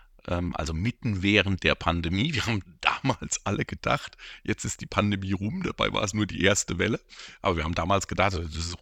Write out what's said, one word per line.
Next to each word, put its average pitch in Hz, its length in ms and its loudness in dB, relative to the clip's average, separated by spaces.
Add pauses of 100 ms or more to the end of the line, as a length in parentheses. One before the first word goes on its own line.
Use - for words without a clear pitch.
(260)
ähm, 87 300 -2
also 85 180 -4
mitten 101 480 -2
während 98 420 4
der 73 100 4
Pandemie. 85 600 0
Wir 107 120 -2
haben 110 140 0 (100)
<laughs> - 100 -20
damals - 640 -2
alle 104 200 -2
gedacht, - 520 -4 (260)
jetzt - 220 -4
ist - 160 -6
die - 60 -10
Pandemie 98 460 0
rum, 107 300 -2
dabei 107 300 0
war 101 100 0
es 101 120 -2
nur 107 120 2
die 80 160 -4
erste 95 360 2
Welle. 101 220 0 (420)
Aber 95 140 2
wir 78 80 -2
haben 80 100 -2
damals 92 340 0
gedacht, 92 260 2
„Das 82 200 -6
ist 87 280 -4